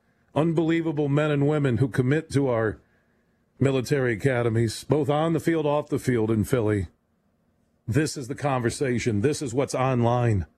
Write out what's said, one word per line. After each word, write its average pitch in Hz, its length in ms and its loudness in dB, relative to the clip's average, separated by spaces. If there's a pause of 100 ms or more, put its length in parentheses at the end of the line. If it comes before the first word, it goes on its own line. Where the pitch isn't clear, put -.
(360)
unbelievable 160 720 0
men 147 240 0
and 143 160 0
women 143 300 0
who 135 100 2
commit 135 440 0
to 135 180 0
our 110 320 -2 (800)
military 131 540 0
academies, 117 680 0
both 139 260 0
on 156 240 2
the 151 60 2
field, 160 260 0
off 147 240 0
the 139 80 -2
field 113 320 0
in 110 140 2
Philly, 107 440 0 (1000)
this 139 280 0
is 135 120 -10
the 127 80 -8
conversation. 123 840 -2
This 143 200 0
is 123 120 -6
what's 131 200 -2
online 120 720 2 (120)